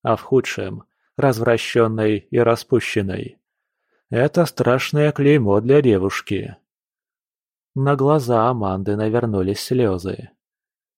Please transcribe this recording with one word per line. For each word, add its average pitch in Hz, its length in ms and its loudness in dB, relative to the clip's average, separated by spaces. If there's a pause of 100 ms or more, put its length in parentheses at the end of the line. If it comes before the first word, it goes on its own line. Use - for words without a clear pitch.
а 113 140 0
в - 60 -6
худшем — 107 640 -4 (340)
развращенной 113 1000 0
и - 220 -4
распущенной. 113 1000 -2 (680)
Это 143 360 2
страшное 147 640 0
клеймо 139 500 4
для 139 200 4
девушки». 98 760 0 (1200)
На 139 200 0
глаза 127 540 2
Аманды 101 460 -4
навернулись 107 640 -2
слёзы. 98 720 -4 (680)